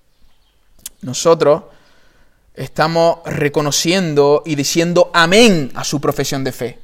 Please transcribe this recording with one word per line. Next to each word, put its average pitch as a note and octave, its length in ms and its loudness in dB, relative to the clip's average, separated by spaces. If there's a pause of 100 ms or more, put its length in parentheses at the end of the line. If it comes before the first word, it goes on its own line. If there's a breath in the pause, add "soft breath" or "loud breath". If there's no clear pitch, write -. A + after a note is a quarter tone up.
(1040)
nosotros D#3 640 0 (920 soft breath)
estamos E3 720 0
reconociendo D3 1200 0
y D#3+ 80 -4
diciendo E3+ 580 0
amén F3 640 4
a C3 100 -10
su D3 160 -4
profesión C#3 440 -4
de C3 80 -4
fe. - 320 -10